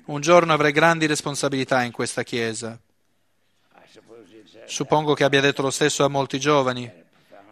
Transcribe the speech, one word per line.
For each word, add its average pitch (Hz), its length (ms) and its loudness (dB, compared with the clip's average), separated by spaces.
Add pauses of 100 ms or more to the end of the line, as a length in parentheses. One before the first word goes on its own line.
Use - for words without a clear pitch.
Un 147 140 -8
giorno 165 320 4
avrai 147 200 2
grandi 160 340 2
responsabilità 139 760 -2
in 120 100 -6
questa 120 320 -6
chiesa." 113 520 -6 (1900)
Suppongo 151 480 0
che 147 80 0
abbia 139 180 2
detto 139 220 0
lo 135 80 -2
stesso 147 340 0
a 139 40 4
molti 139 320 -4
giovani, 127 500 0 (600)